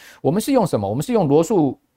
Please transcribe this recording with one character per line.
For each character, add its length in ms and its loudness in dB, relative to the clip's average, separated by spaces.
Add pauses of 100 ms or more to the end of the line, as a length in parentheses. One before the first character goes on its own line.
(220)
我 100 0
们 100 -2
是 120 -4
用 120 2
什 140 -2
么？ 100 -4
我 60 -4
们 80 -4
是 80 -6
用 160 2
罗 160 4
素 340 0 (200)